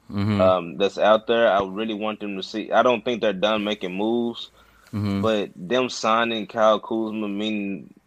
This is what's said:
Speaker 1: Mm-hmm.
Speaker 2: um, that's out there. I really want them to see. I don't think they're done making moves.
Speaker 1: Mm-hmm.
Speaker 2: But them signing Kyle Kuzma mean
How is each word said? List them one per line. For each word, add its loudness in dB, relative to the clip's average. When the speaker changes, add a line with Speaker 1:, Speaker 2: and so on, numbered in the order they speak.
Speaker 1:
Mm-hmm. 0
Speaker 2:
um, 2
that's 0
out 4
there. 4
I 2
really -6
want -6
them -8
to -8
see. -8
I 6
don't 2
think -4
they're 2
done 0
making -4
moves. -2
Speaker 1:
Mm-hmm. 0
Speaker 2:
But 0
them -2
signing 0
Kyle 4
Kuzma -4
mean -4